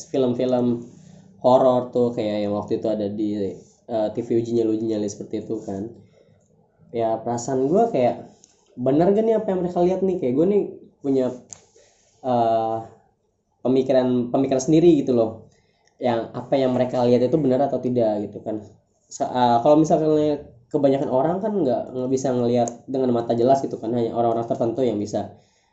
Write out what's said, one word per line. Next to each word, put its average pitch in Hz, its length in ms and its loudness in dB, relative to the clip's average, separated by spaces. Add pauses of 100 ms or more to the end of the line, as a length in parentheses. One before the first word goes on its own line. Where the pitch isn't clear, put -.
film-film 123 800 0 (560)
horor 127 500 4
tuh, 120 220 0
kayak 107 320 -2
yang 101 80 -2
waktu 107 260 -4
itu 113 80 -4
ada 104 220 -2
di, 104 420 -4 (380)
eh, 107 240 -2
T - 80 -18
V 117 160 0
Uji 117 180 -2
Nyali, 110 140 2
Uji 110 160 -2
Nyali 104 240 -2
seperti 101 340 -10
itu 113 160 -8
kan. 101 300 -10 (1040)
Ya, 113 260 -2
perasaan 131 480 -2
gua 208 220 2
kayak, - 420 -2 (460)
bener 147 340 2
gak 220 140 0
nih 226 100 2
apa 196 160 -2
yang 180 80 -2
mereka 175 220 -2
lihat 180 180 2
nih? 185 220 0
Kayak 127 180 0
gua 170 80 4
nih 202 140 2 (420)
punya, 131 220 2 (1000)
eh, 113 520 0 (840)
pemikiran, 127 720 2
pemikiran 135 300 0
sendiri 165 260 4 (160)
gitu 131 80 0
loh. 113 400 -2 (480)
Yang 117 320 -2
apa 127 240 -6
yang 131 160 2
mereka 123 320 0
lihat 123 240 4
itu 165 80 2
benar 135 320 2
atau 131 80 -4
tidak 113 480 0
gitu 101 160 -12
kan. 110 220 -8 (500)
Se-, - 160 -4
eh, 123 320 2
kalau 151 160 6
misalkan 156 320 4 (640)
kebanyakan 139 400 0
orang 151 320 0
kan 220 80 -2
nggak, 135 400 -2
nggak 127 180 -4
bisa 131 220 0
ngelihat 120 560 -2
dengan 131 240 0
mata 117 240 0
jelas 131 240 4
gitu - 160 -6
kan, 110 160 -6
hanya 113 240 -2
orang-orang 117 320 0
tertentu 120 320 -2
yang 117 160 0
bisa. 104 400 -6 (360)